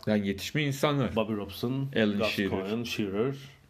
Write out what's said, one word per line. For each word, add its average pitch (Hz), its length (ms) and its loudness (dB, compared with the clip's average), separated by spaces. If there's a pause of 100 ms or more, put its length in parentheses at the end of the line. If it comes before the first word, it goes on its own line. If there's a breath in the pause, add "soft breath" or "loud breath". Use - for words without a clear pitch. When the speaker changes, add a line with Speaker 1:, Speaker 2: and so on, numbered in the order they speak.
Speaker 1:
yani 104 220 2
yetişme 101 340 -2
insanlar. 139 540 0
Speaker 2:
Bobby 110 160 2
Robson, 120 640 -4
Speaker 1:
Alan 104 220 4
Speaker 2:
Gus 107 100 2
Speaker 1:
Shearer. 98 220 0
Speaker 2:
Cohen, 98 340 -2
Shearer. 110 500 0 (360)